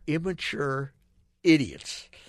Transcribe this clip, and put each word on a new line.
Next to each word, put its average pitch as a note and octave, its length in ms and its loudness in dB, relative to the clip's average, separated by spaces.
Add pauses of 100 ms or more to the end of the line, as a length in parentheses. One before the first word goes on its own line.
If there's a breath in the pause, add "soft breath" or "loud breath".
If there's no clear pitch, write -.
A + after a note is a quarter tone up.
immature D3 840 -4 (500)
idiots. C3 640 2 (200 soft breath)